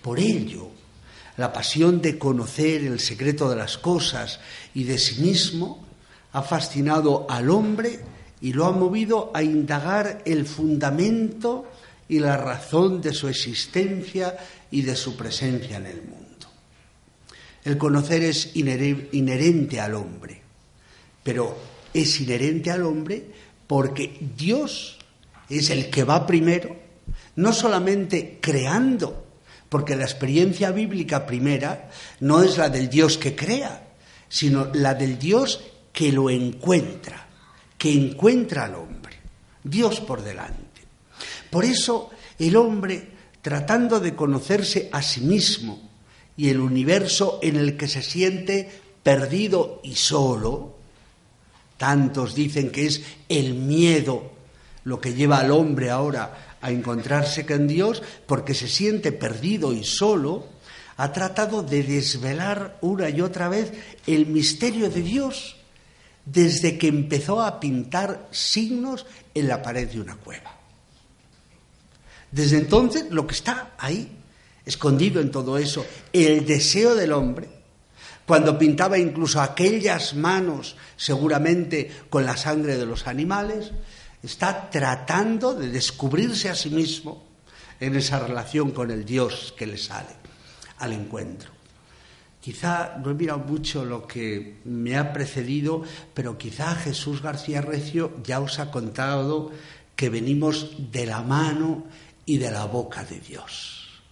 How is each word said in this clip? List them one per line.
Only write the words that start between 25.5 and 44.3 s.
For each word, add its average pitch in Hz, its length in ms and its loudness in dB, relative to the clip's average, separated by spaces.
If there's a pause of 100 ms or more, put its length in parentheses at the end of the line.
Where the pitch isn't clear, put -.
es 147 200 0
el 135 200 -2
que 135 140 2
va 151 220 4
primero, 175 500 2 (600)
no 170 160 4
solamente 190 880 0
creando, 160 840 0 (420)
porque 143 280 0
la 131 80 0
experiencia 170 680 2
bíblica 185 560 -2
primera 139 640 -2 (300)
no 151 220 8
es 185 140 6
la 160 140 4
del 131 180 -2
Dios 151 300 6
que - 180 -2
crea, 226 520 -4 (400)
sino 139 440 2
la 139 220 4
del 131 240 -2
Dios 208 420 2 (320)
que 147 200 4
lo 135 180 4
encuentra, - 960 0 (500)
que 151 160 2
encuentra 151 720 4
al 98 120 -10
hombre, - 400 -14 (480)
Dios 196 360 2
por 117 220 -6
delante. 98 380 -10 (920)
Por 185 140 2
eso 233 460 0 (280)
el 165 160 4
hombre, 202 540 4 (340)
tratando 214 560 2
de 175 160 0
conocerse 151 760 0